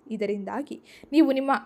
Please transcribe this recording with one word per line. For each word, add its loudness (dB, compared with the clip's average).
ಇದರಿಂದಾಗಿ -6
ನೀವು 6
ನಿಮ್ಮ 0